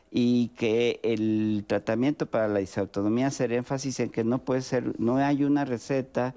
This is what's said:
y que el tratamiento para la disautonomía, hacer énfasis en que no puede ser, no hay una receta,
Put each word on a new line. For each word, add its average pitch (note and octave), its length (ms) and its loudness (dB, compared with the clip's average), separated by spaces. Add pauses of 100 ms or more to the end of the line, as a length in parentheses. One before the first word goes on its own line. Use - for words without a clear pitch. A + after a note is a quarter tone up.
(100)
y A#2+ 380 2
que A#2 560 0
el G#2+ 640 0
tratamiento A2+ 600 0
para A2 220 0
la G#2 100 2
disautonomía, G#2 680 -2
hacer B2+ 240 -2
énfasis C3 480 -4
en A#2+ 100 -2
que A#2 140 -2
no A#2+ 140 0
puede B2+ 220 -2
ser, B2+ 400 -2
no A#2 160 2
hay C#3 280 2
una C#3+ 200 2
receta, B2+ 720 -2